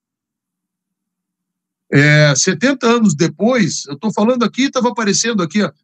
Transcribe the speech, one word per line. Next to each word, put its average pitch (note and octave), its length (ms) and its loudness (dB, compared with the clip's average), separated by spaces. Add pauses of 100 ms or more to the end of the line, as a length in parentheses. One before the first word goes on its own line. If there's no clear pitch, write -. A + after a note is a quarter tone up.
(1900)
É, D3 440 4
setenta A#3 520 -2
anos A3+ 260 2
depois, F3 760 -2
eu C#3+ 100 -12
tô A3 140 -6
falando A#3 320 0
aqui, B3+ 280 -2
tava A#3+ 180 -2
aparecendo G#3 540 -2
aqui, G3+ 180 -2
ó, E3+ 100 -2 (120)